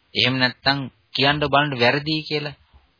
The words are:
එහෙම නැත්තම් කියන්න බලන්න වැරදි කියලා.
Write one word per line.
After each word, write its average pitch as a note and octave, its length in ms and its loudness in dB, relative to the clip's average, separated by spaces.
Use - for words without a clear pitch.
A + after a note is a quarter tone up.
එහෙම A#2+ 200 0
නැත්තම් C3 420 0
කියන්න C#3+ 320 0
බලන්න C#3+ 380 0
වැරදි C#3+ 420 2
කියලා. D3 380 -6